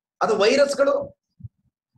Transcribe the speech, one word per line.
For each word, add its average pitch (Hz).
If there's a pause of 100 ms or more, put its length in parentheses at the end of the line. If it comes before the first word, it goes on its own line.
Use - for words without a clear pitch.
(220)
ಅಥವಾ 196
ವೈರಸ್ಗಳು 269 (800)